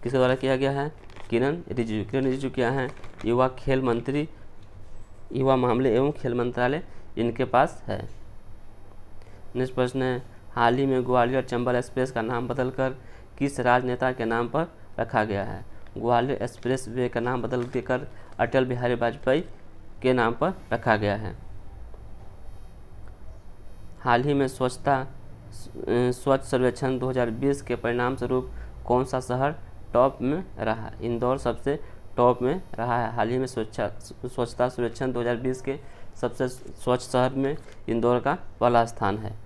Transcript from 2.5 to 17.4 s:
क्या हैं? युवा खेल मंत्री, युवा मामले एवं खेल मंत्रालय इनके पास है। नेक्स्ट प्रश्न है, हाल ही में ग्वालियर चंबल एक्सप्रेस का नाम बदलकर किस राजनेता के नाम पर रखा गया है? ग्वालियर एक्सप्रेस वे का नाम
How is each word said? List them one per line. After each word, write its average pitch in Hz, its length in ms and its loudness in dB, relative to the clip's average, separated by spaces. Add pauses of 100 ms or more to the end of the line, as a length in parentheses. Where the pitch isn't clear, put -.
क्या 127 200 2
हैं? 131 200 0 (340)
युवा 123 240 6
खेल 131 340 0
मंत्री, 131 460 0 (1040)
युवा 131 240 4
मामले 123 400 4
एवं 139 160 4
खेल 120 220 -4
मंत्रालय 123 480 0 (360)
इनके 117 260 0
पास 127 420 2
है। 104 120 -4 (1600)
नेक्स्ट 127 180 0
प्रश्न 127 280 2
है, 127 200 0 (320)
हाल 120 220 6
ही 139 100 4
में 127 180 4
ग्वालियर 127 400 4
चंबल 123 320 0
एक्सप्रेस 127 340 0
का 117 120 -2
नाम 120 260 -2
बदलकर 131 460 0 (440)
किस 139 220 0
राजनेता 123 520 4
के 120 120 -4
नाम 117 240 2
पर 156 180 0 (320)
रखा 117 260 2
गया 98 200 -2
है? 95 200 -8 (340)
ग्वालियर 120 440 2
एक्सप्रेस 123 460 -2
वे 123 200 0
का 117 120 0
नाम 123 220 0